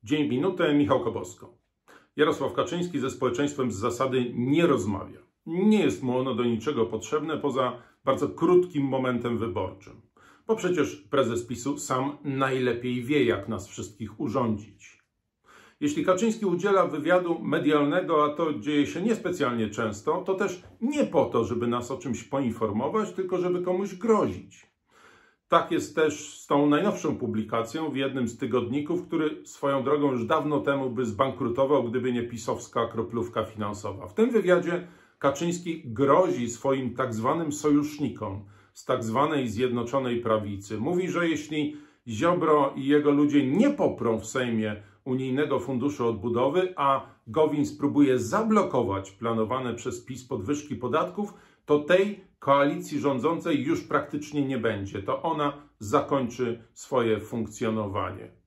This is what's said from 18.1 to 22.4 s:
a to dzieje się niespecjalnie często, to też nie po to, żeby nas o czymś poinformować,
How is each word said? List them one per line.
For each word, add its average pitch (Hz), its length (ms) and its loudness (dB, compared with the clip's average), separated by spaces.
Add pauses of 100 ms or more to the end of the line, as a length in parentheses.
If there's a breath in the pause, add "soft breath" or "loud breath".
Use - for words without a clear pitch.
a 151 100 0
to 160 200 0
dzieje 143 320 0
się 170 160 -6
niespecjalnie 131 680 0
często, 123 520 -2
to 190 120 0
też 190 280 -2 (180)
nie 277 240 0
po 135 200 2
to, 117 200 0
żeby 120 220 -2
nas 120 240 -2
o 135 60 -4
czymś - 280 -6
poinformować, 135 880 -2